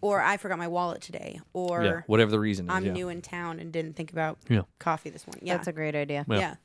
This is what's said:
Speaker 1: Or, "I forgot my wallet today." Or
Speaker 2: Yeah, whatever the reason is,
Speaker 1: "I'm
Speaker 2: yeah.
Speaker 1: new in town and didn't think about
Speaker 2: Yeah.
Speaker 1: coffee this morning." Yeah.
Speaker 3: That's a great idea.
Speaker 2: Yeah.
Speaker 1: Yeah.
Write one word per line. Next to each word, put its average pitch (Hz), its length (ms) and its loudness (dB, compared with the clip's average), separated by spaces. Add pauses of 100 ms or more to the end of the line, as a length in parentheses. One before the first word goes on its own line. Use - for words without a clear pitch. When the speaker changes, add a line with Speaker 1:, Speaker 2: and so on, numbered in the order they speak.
Speaker 1:
Or, 202 200 2
"I 190 160 4
forgot 185 220 -4
my 170 80 -2
wallet 175 340 -2
today." - 380 -10 (140)
Or 175 300 0
Speaker 2:
Yeah, 165 220 2
whatever 107 240 8
the 107 100 4
reason 98 280 0
is, - 60 0
Speaker 1:
"I'm 185 120 0
Speaker 2:
yeah. 95 80 0
Speaker 1:
new 180 160 -4
in 175 140 -8
town 170 360 -8
and 170 140 -12
didn't 160 220 -4
think 156 160 -8
about 160 260 -2 (120)
Speaker 2:
Yeah. 113 120 6 (160)
Speaker 1:
coffee 160 320 -2
this - 160 -18
morning." - 220 -16
Yeah. 180 100 2
Speaker 3:
That's - 100 -4
a 170 60 -4
great 156 220 -2
idea. 143 340 -2
Speaker 2:
Yeah. 117 100 4
Speaker 1:
Yeah. 85 260 0